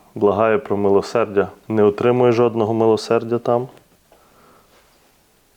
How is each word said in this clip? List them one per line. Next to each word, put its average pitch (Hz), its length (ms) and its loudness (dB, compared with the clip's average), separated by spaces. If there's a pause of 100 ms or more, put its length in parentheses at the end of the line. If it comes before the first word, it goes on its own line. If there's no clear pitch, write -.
(160)
благає 107 420 2
про 101 200 -4
милосердя, 101 720 0 (200)
не 110 160 0
отримує 123 480 2
жодного 113 420 0
милосердя 113 680 0
там. 120 280 -2 (1900)